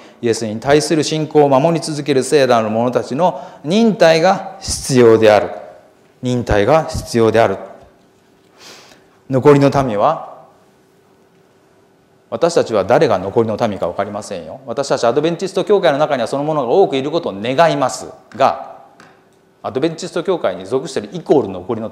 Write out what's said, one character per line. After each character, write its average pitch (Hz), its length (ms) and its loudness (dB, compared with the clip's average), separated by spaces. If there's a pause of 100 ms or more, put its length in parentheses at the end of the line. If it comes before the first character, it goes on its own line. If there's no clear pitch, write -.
(220)
イ 120 60 -2
エ 113 60 2
ス 113 120 -8
に 107 140 -8
対 143 200 4
す 151 140 -2
る 151 80 0
信 156 240 -4
仰 151 180 4
を 143 40 2
守 151 300 2
り 147 60 -10
続 151 180 -8
け 143 120 0
る 131 80 2
聖 135 240 2
な 120 160 2
る 107 80 -2
者 117 200 -2
た 120 140 -2
ち 123 100 -8
の 165 300 -2 (200)
忍 202 320 2
耐 165 240 4
が 185 400 0
必 - 380 -2
要 113 200 8
で 107 120 6
あ 104 100 8
る。 - 100 -4 (720)
忍 123 220 -2
耐 104 220 0
が 151 180 2
必 - 340 -6
要 113 140 4
で 110 80 4
あ 110 80 4
る。 95 100 -6 (1700)
残 135 260 6
り 143 60 4
の 139 100 4 (140)
民 110 140 -4
は、 - 480 -4 (1800)
私 165 260 -2
た 131 100 0
ち 117 100 -6
は 98 100 0
誰 135 240 2
が 104 100 0
残 95 240 -2
り 110 60 -2
の 107 80 -6 (120)
民 95 100 -8
か 87 100 -4
分 87 60 -8
か 101 100 -4
り 101 80 -12
ま 104 100 -8
せ 101 160 -12
ん 85 60 -14
よ。 90 220 -16
私 127 220 -6
た 143 100 0
ち 120 80 0
ア 120 60 2
ド 143 80 0
ベ 160 100 0
ン 170 60 -4
チ 185 120 -6
ス - 60 -12
ト 185 100 -2
教 202 160 2
会 170 120 2
の 135 60 -2
中 147 180 -2
に 123 60 -2
は 110 60 -4
そ 139 100 -4
の 143 60 -4
者 151 180 -2
が 117 60 -4
多 175 200 4
く 135 80 -4
い 135 60 -2
る 143 80 -6
こ 165 100 -2
と 113 100 -8
を - 40 -8
願 131 380 0
い 170 40 -4
ま 131 140 -2
す - 180 -12 (220)
が、 - 540 -2 (800)
ア 104 80 -8
ド 117 100 -4
ベ 156 80 0
ン 160 80 -10
チ 180 120 -10
ス - 40 -20
ト 170 120 -6
教 185 140 -2
会 95 180 -4
に 92 100 -14
属 131 220 -4
し - 40 -16
て 120 80 -6
い - 20 -6
る 104 100 -12
イ - 80 -10
コ 160 200 2
ー - 20 0
ル 104 60 -4
残 92 260 -8
り 110 60 -8
の 110 120 -10